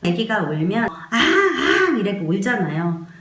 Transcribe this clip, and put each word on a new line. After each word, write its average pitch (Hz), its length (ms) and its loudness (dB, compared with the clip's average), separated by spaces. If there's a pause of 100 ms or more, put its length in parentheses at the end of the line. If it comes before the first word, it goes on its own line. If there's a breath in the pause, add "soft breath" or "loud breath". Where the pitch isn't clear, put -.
아기가 214 380 0
울면 170 460 0
아, - 220 -12
아! 339 840 2
이렇게 202 220 -2
울잖아요. 170 880 -2 (160 loud breath)